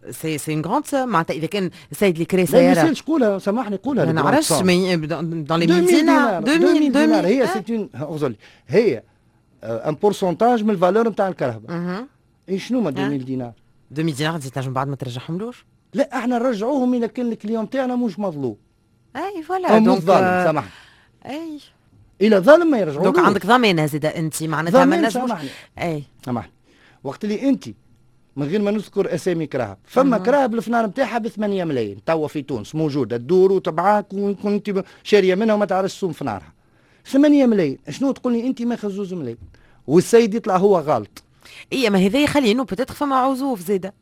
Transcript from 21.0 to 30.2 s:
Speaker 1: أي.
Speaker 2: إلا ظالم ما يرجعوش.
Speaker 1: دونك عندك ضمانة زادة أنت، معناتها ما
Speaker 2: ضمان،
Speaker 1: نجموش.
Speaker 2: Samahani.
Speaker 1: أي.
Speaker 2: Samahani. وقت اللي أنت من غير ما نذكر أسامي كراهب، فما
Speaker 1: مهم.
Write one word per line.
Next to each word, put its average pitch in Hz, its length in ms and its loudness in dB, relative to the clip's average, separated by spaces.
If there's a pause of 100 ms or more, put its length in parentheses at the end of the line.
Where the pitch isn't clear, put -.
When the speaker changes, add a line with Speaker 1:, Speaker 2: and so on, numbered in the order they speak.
Speaker 1:
أي. 311 320 -10 (640)
Speaker 2:
إلا 208 160 4
ظالم 311 320 6
ما 262 80 2
يرجعوش. 156 260 -2
Speaker 1:
دونك 202 140 4
عندك 202 280 2
ضمانة 202 400 4
زادة 147 220 -2
أنت، 160 340 -6
معناتها 165 420 2
ما 277 120 4
Speaker 2:
ضمان، - 20 0
Speaker 1:
نجموش. 254 300 -2
Speaker 2:
Samahani. 160 200 -6 (300)
Speaker 1:
أي. 156 240 -6 (220)
Speaker 2:
Samahani. 120 280 -6 (520)
وقت 135 200 -10
اللي 214 240 -2
أنت 233 200 -2 (680)
من 143 100 -4
غير 196 160 -2
ما 202 80 0
نذكر 196 440 -4
أسامي 165 320 -4
كراهب، 113 380 -6
فما 262 320 2
Speaker 1:
مهم. 185 60 -2